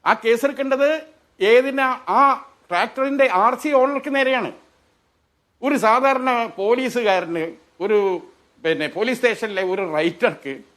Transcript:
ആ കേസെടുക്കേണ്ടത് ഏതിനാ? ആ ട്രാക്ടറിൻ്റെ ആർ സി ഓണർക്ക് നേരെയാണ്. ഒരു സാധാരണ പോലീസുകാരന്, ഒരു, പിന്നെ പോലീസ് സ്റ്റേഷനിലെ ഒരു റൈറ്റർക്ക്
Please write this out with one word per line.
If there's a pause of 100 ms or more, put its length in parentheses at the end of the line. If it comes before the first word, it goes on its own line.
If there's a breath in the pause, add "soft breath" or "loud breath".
ആ
കേസെടുക്കേണ്ടത് (400)
ഏതിനാ? (100)
ആ (200)
ട്രാക്ടറിൻ്റെ
ആർ
സി
ഓണർക്ക്
നേരെയാണ്. (1120)
ഒരു
സാധാരണ
പോലീസുകാരന്, (300)
ഒരു, (440)
പിന്നെ
പോലീസ്
സ്റ്റേഷനിലെ (100)
ഒരു
റൈറ്റർക്ക് (180)